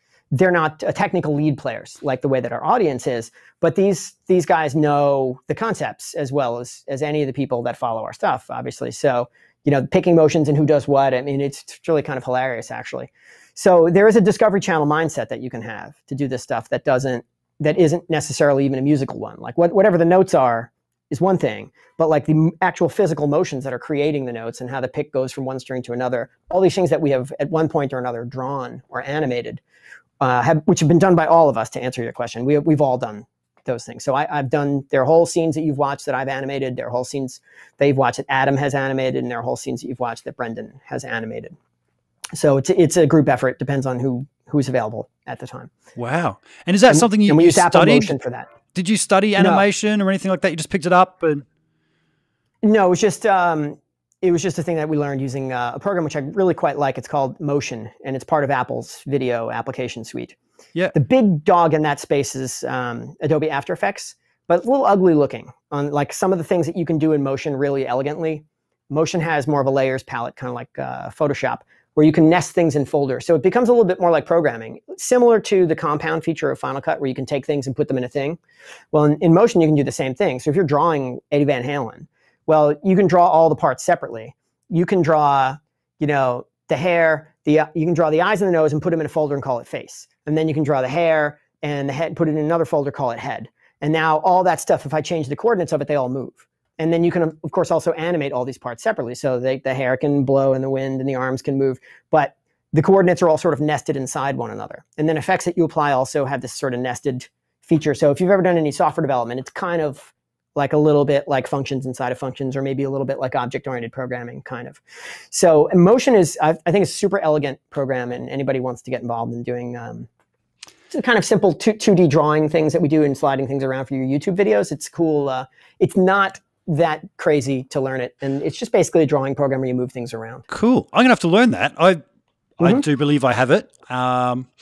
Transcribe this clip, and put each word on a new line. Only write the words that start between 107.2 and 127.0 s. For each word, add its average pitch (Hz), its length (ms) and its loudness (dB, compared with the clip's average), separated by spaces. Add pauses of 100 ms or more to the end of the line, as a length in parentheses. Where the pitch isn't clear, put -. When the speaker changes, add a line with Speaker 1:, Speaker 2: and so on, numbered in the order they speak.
Speaker 1:
feature. 151 320 0
So 143 180 2
if 139 100 -2
you've 180 80 2
ever 196 140 4
done 175 140 4
any 156 140 0
software 156 300 0
development, 123 380 -2
it's 131 100 -14
kind 175 320 -4
of 143 320 -8 (420)
like 143 180 -2
a 156 40 4
little 147 280 6
bit 143 220 0
like 131 200 -2
functions 135 380 -4
inside 127 260 -6
of 123 60 -6
functions, 135 380 -8
or 139 80 -4
maybe 135 180 -4
a 139 80 -2
little 139 160 -4
bit 135 140 -6
like 131 160 -4
object-oriented 123 560 -6
programming, 123 500 -10
kind 123 260 -14
of. 139 140 -20 (480)
So 160 440 4
Motion 220 420 6
is, 175 260 4
I, 160 240 2
I 170 60 0
think, 196 120 4
a 156 40 0
super 202 320 -2
elegant 151 400 -2 (100)
program, 127 420 -4
and 123 160 -8
anybody 135 320 -4
wants 123 240 -8
to 127 80 -10
get 120 120 -6
involved 120 300 -6
in 120 100 -10
doing, 123 340 -8
um, 117 300 -14 (800)
some 302 140 -6
kind 240 140 2
of 185 80 0
simple 185 280 4
two, 214 200 0
two 214 220 2
D 170 120 6
drawing 151 420 2
things 156 240 2
that 165 80 2
we 147 60 2
do 156 160 4
and 139 140 2
sliding 135 300 0
things 135 160 -4
around 131 220 -4
for 139 100 -8
your 131 100 -4
YouTube 143 300 -2
videos, 202 360 0
it's - 180 -10
cool. 151 400 -2
Uh, 131 160 -6 (340)
it's - 180 0
not 190 420 2 (260)
that 156 360 0 (160)